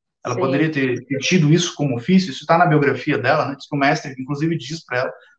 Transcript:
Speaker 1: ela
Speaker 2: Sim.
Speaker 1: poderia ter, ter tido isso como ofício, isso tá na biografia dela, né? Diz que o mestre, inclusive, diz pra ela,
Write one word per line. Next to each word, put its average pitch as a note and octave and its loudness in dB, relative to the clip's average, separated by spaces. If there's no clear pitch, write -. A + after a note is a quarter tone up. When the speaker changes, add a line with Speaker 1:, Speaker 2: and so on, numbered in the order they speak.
Speaker 1:
ela B2 -4
Speaker 2:
Sim. A#2 -4
Speaker 1:
poderia D3+ 0
ter, C3+ -2
ter C3 -4
tido D#3 2
isso E3+ 2
como C#3 -2
ofício, F#3 2
isso - -12
tá E3 4
na F3 4
biografia C#3 2
dela, C#3+ 0
né? C#3 -8
Diz - -20
que D3 -6
o - -2
mestre, C#3 -2
inclusive, D3 -4
diz C3 -12
pra B2 -4
ela, B2+ -4